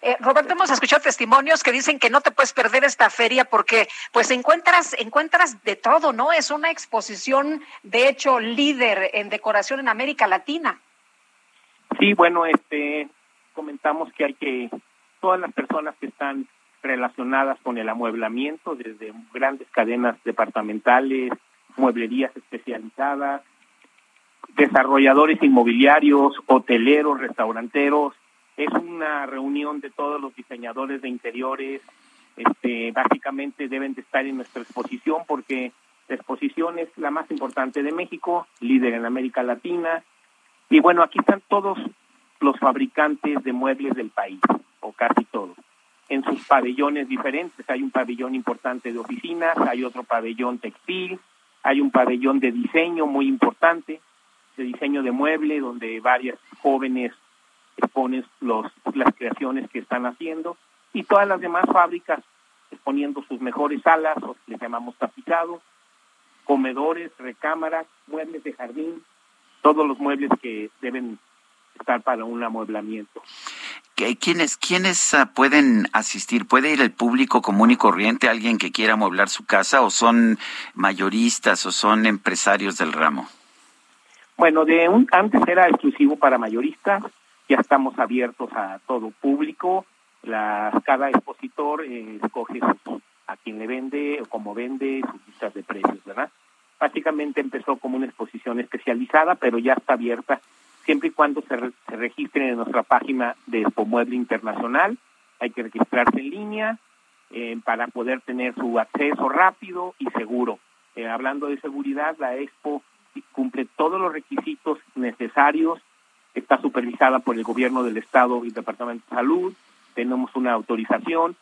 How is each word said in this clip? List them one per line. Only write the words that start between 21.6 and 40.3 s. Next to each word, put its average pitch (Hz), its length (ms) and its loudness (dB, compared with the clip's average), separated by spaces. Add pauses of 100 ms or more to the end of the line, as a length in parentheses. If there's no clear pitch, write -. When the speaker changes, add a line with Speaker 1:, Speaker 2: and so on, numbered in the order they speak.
Speaker 2:
mueblerías 123 600 0
especializadas, 139 1040 -6 (1080)
desarrolladores 139 920 6
inmobiliarios, 139 960 6 (120)
hoteleros, 131 720 4
restauranteros, 131 920 -2 (440)
es 147 160 -4
una 156 540 -4
reunión 143 540 -6
de 139 100 -14
todos 147 300 -6
los 135 140 -12
diseñadores 127 680 -10
de 131 60 -10
interiores. 131 760 -8 (540)
Este, 117 560 -4
básicamente 139 760 -4
deben 135 260 -6
de 123 60 -16
estar 135 260 -4
en 135 100 -8
nuestra 123 260 -12
exposición 131 640 -6
porque 131 460 -6 (360)
la 135 80 -6
exposición 165 640 -6
es 165 180 -6
la 151 140 -4
más 156 200 -6
importante 135 520 -4
de 147 100 -4
México, 175 540 -4 (140)
líder 123 340 2
en 117 120 -6
América 127 360 -4
Latina. 165 600 -4 (640)